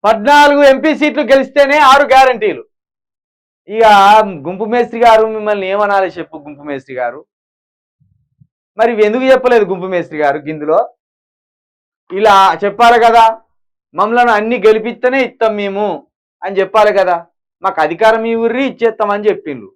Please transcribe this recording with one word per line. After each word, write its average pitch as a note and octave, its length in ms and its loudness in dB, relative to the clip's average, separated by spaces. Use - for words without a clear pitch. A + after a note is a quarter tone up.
పద్నాలుగు C#4+ 580 2
ఎంపీ C#4 340 2
సీట్లు D4 260 -2
గెలిస్తేనే C4+ 560 0
ఆరు C#4 240 4
గ్యారంటీలు. A#3 640 2
ఇక A3 160 -2
గుంపు F#3 400 -10
మేస్త్రి A#3 360 -4
గారు A3 260 4
మిమ్మల్ని G#3 400 -6
ఏమనాలి G3+ 400 -2
చెప్పు D#3+ 300 -12
గుంపు C#3+ 260 -20
మేస్త్రి C3+ 340 -12
గారు? B2+ 280 -8
మరి A3+ 260 0
ఎందుకు A#3 200 -2
చెప్పలేదు B3 400 2
గుంపు F#3 220 -8
మేస్త్రి E3+ 320 -8
గారు D3 200 -2
గిందులో? D#3 560 -4
ఇలా F#3+ 520 2
చెప్పాలి A#3 400 2
కదా, A3+ 360 4
"మమ్మలను A#3 360 0
అన్ని A3 360 -2
గెలిపిస్తేనే A#3+ 580 0
ఇస్తాం A3 320 -4
మేము" G3 500 -6
అని F#3+ 160 -4
చెప్పాలి G#3 320 0
కదా. F3+ 340 -2
"మాకు F#3+ 180 -4
అధికారం A3 440 0
ఇవ్వుర్రి A#3 400 -4
ఇచ్చేస్తామని" G#3 640 -4
చెప్పిండ్రు. C#3 480 -8